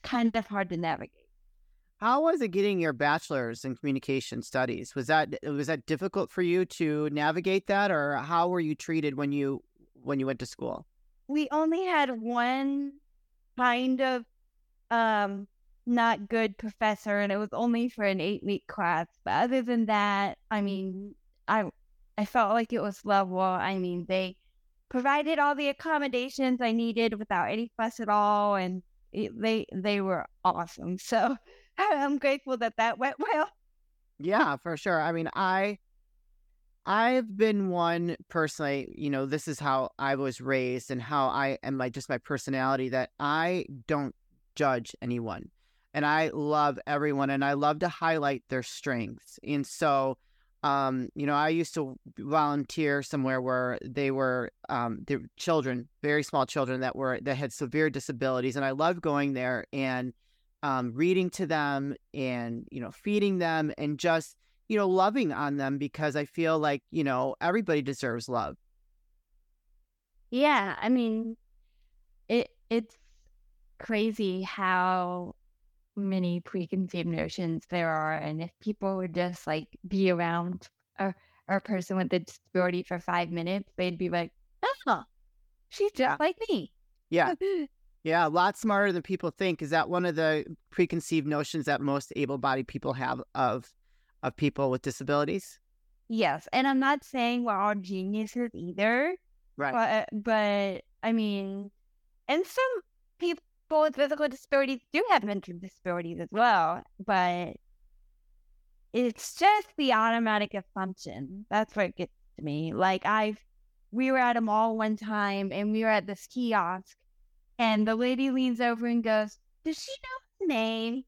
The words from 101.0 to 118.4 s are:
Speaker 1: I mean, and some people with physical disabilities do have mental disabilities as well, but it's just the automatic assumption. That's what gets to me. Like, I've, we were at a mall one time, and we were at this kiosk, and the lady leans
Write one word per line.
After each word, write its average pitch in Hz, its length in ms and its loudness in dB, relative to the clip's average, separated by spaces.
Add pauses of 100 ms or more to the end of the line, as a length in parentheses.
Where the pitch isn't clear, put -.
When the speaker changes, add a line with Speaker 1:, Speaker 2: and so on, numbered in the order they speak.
Speaker 1:
I 226 80 0
mean, 202 580 -2 (580)
and 320 160 0
some 508 380 -2 (380)
people 339 240 -2 (260)
with 311 260 4
physical 294 320 0
disabilities 269 520 0 (120)
do 359 200 2
have 277 120 6
mental 190 360 -6
disabilities 175 600 -6
as 165 100 -8
well, 180 500 4 (240)
but 175 500 0 (1400)
it's 233 420 -2
just 403 320 6 (100)
the 269 160 2
automatic 220 640 2
assumption. 185 960 -8
That's 214 240 0
what 196 200 0
gets - 160 -6 (280)
to - 40 -10
me. 151 300 -4
Like, 185 320 0
I've, 214 320 2 (540)
we 262 200 0
were 262 60 4
at 240 200 2
a 233 40 0
mall 220 340 2
one 220 200 0
time, 202 560 -2
and 208 200 -2
we 220 120 2
were 226 80 4
at 196 160 2
this 196 180 -10
kiosk, 196 720 -2 (640)
and 220 280 4
the 226 80 2
lady 254 360 2
leans 254 280 2